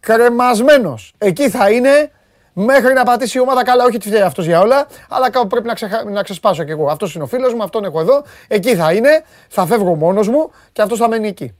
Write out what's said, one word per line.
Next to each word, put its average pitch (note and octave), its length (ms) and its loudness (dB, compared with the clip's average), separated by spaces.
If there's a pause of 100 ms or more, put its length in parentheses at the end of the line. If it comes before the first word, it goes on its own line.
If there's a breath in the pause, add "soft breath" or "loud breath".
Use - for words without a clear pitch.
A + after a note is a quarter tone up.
κρεμασμένος. A#3+ 1160 2
Εκεί G#3 320 0
θα G3+ 200 2
είναι C#4 400 2 (420)
μέχρι B3 400 2
να C4 100 2
πατήσει A#3+ 360 0
η - 20 0
ομάδα. B3+ 240 0
Καλά, B3 200 2
όχι B3 120 2
ότι G#3+ 120 -8
φταίει G#3 120 0
αυτός F3+ 260 -2
για E3+ 140 2
όλα, C4+ 260 2 (220 loud breath)
αλλά B3+ 220 -2
κάπου B3 160 -2
πρέπει A3+ 200 -4
να A#3 80 -4
ξεχα-, G#3+ 300 -6
να G#3 180 -6
ξεσπάσω F3+ 420 -2
κι D3 60 -12
εγώ. D3+ 200 -4
Αυτός D#3 240 -6
είναι D#3+ 100 -8
ο - 20 -10
φίλος B3 280 -2
μου, A3+ 80 -6
αυτόν G#3 220 -6
έχω D#3+ 160 -6
εδώ. B3+ 220 2 (260 loud breath)
Εκεί G#3+ 280 0
θα E3 160 0
είναι, C#4+ 300 2 (260 soft breath)
θα F#3 180 -2
φεύγω F#3 280 0
μόνος F#3+ 340 0
μου D4+ 220 -2 (220 soft breath)
και G#3+ 100 -2
αυτός G#3+ 160 -2
θα A#3 100 0
μένει A3 200 -2
εκεί. C#3 320 -12